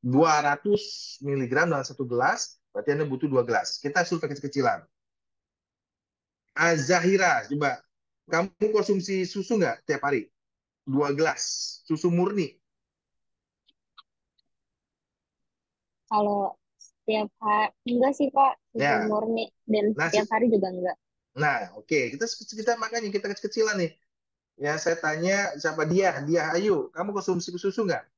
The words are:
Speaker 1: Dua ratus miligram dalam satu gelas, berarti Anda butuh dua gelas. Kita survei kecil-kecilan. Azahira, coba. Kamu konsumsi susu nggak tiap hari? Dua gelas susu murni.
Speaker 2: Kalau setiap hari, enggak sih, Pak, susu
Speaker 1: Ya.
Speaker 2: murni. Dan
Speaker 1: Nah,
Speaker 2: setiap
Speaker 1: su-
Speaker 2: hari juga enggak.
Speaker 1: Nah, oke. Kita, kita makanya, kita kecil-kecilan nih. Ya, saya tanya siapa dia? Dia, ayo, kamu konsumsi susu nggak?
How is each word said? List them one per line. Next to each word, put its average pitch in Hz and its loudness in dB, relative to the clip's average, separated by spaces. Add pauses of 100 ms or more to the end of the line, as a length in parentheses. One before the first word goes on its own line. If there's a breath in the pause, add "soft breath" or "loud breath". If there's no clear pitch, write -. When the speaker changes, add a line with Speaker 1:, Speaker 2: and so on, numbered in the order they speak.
Speaker 1:
Dua 151 4
ratus - -2
miligram 139 0
dalam 143 0
satu 131 -8
gelas, 131 0 (140)
berarti 143 -2
Anda 151 0
butuh 139 -4
dua 127 2
gelas. 113 -2
Kita 147 -2
survei 156 -4
kecil-kecilan. 139 -2 (1700)
Azahira, 170 2
coba. 143 -2 (480)
Kamu 196 0
konsumsi 196 0
susu 196 -2
nggak 123 -2
tiap 143 -2
hari? 139 0 (560)
Dua 143 0
gelas 151 0 (480)
susu 160 0
murni. 180 0 (3500)
Speaker 2:
Kalau 208 0 (160)
setiap - -4
hari, 214 2 (160)
enggak 240 4
sih, 285 0
Pak, 269 4 (160)
susu 226 0
Speaker 1:
Ya. 214 2
Speaker 2:
murni. 220 -2 (160)
Dan 214 2
Speaker 1:
Nah, 165 0
Speaker 2:
setiap 208 2
Speaker 1:
su- 226 -4
Speaker 2:
hari 220 4
juga 190 2
enggak. 180 -4 (400)
Speaker 1:
Nah, 123 -2
oke. 131 -2
Kita, 226 -2
kita 220 -4
makanya, 226 -6
kita 202 -8
kecil-kecilan 208 -2
nih. 170 -2 (640)
Ya, 147 -2
saya 165 0
tanya 175 -2
siapa 151 -2
dia? 170 2
Dia, 160 0
ayo, 185 0
kamu 202 -6
konsumsi 185 -4
susu 196 -2
nggak? 156 -2 (140)